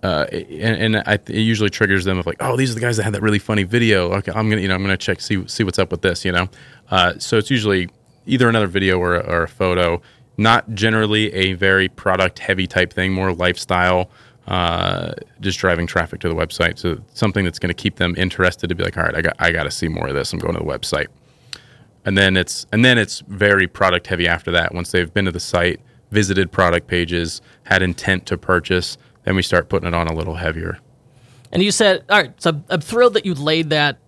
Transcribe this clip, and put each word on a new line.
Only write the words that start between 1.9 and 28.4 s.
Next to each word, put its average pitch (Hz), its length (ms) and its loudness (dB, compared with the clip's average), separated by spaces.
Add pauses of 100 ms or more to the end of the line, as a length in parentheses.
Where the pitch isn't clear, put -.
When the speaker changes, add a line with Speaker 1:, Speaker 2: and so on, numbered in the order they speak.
Speaker 1:
them 92 140 0
of 85 80 -4
like, 85 120 -4
"Oh, 127 180 -2
these 131 140 0
are 113 40 -6
the 110 60 -8
guys 120 180 -2
that 104 40 -2
had 104 120 -2
that 98 80 -4
really 104 180 2
funny 104 240 0
video. 98 480 2
Okay, 98 200 -4
I'm 110 160 0
gonna, 107 140 2
you 98 60 -2
know, 92 80 2
I'm 95 60 -2
gonna 98 140 0
check, - 240 -4
see, 95 280 -2
see - 160 -2
what's 92 160 -4
up 90 100 0
with 90 120 -6
this," 90 220 -2
you 92 60 0
know? 90 180 0 (400)
Uh, 90 300 2
so - 180 -2
it's 104 140 0
usually 104 380 0 (380)
either 123 220 2
another 110 200 2
video 92 320 2
or 87 160 0
a, 85 40 0
or 85 240 -2
a 82 40 -6
photo, 90 520 0 (360)
not 113 360 2
generally 107 600 0
a 95 220 0
very 95 340 2
product 92 500 0
heavy 92 300 -2
type 90 240 0
thing, 95 200 -2
more 95 200 -2
lifestyle, 90 760 0 (380)
uh, 87 680 -2 (280)
just 95 180 -4
driving 85 280 0
traffic 82 340 -4
to 87 80 -2
the 82 80 0
website. 85 420 -2
So 80 200 -4 (160)
something 101 300 0
that's 92 140 -4
gonna 87 160 -2
keep - 220 -4
them 87 200 0
interested 90 520 0
to 87 80 -2
be 90 80 -4
like, 92 120 -4
"All 85 60 -2
right, 82 140 0
I 82 60 -2
got, 82 180 -2
I 85 100 2
gotta 78 220 -2
see - 160 -4
more 82 180 -4
of 69 80 -4
this. 69 180 -4
I'm - 60 -6
going 85 160 -4
to 80 60 -4
the 78 60 -4
website." 73 400 -4 (1000)
And 98 120 0
then 95 200 6
it's, - 360 -2
and 113 120 4
then 123 140 6
it's - 280 -2
very 98 400 4
product 90 400 0
heavy 87 220 0
after 85 240 0
that. 85 220 2
Once 87 180 -6
they've 87 200 0
been 101 120 0
to 90 80 -2
the 87 80 -6
site, 87 400 0 (300)
visited 98 400 2
product 87 360 2
pages, 85 560 -2 (220)
had 92 180 2
intent 92 440 0
to 87 120 -4
purchase, 90 580 -2 (280)